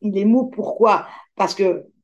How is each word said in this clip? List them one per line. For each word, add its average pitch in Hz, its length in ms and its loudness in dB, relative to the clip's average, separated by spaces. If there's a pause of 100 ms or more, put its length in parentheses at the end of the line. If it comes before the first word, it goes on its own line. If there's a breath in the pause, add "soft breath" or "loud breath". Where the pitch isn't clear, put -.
il 196 180 -4
est 202 60 0
mou, 247 220 4
pourquoi ? 214 600 0 (300 loud breath)
Parce 180 180 -2
que 185 320 -2 (180)